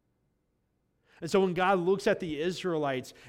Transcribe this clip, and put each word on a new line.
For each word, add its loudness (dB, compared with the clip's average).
And -8
so 4
when 2
God 2
looks 2
at 2
the -6
Israelites -4